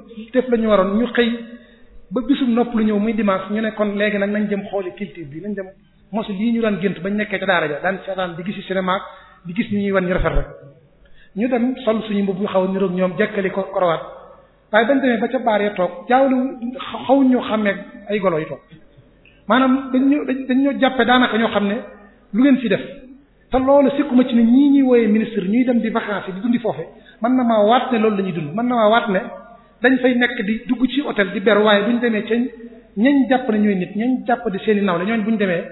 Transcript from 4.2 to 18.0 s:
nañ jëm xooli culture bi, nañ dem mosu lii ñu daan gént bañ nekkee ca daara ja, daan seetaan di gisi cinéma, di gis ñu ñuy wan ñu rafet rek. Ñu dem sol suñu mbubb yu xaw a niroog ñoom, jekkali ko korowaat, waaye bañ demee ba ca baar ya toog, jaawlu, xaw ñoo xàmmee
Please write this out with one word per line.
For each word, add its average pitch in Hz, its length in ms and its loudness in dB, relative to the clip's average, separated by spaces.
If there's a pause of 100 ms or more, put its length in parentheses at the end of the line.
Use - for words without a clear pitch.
nañ 214 180 -2
jëm 196 200 -4
xooli 185 280 -6
culture 175 280 -12
bi, 147 160 -14
nañ 208 140 -8
dem 190 120 -10 (440)
mosu 214 200 -6
lii 214 220 0
ñu 233 80 0
daan 214 180 0
gént 175 240 -2
bañ 202 140 -2
nekkee 208 220 -4
ca 185 60 -8
daara 170 220 2
ja, 143 160 -4
daan 185 220 -2
seetaan 185 320 -6
di 180 60 -8
gisi 196 220 -8
cinéma, 185 320 -2 (480)
di 175 80 -10
gis 226 180 -4
ñu 208 80 0
ñuy 202 120 0
wan 190 160 2
ñu 180 60 0
rafet 165 240 0
rek. - 100 -2 (880)
Ñu 208 140 -2
dem 247 340 0
sol 220 240 0
suñu 202 160 -2
mbubb 190 180 -2
yu 208 60 -4
xaw 190 160 0
a 185 60 0
niroog 190 240 -2
ñoom, 180 240 -2
jekkali 202 340 -2
ko 190 120 -4 (100)
korowaat, 175 260 0 (720)
waaye 220 160 4
bañ 277 140 2
demee 247 180 2
ba 233 80 -2
ca 254 120 -4
baar 220 220 0
ya 208 100 0
toog, 180 200 -2 (180)
jaawlu, 262 280 4 (680)
xaw 269 160 4
ñoo 254 180 4
xàmmee 202 340 -2 (340)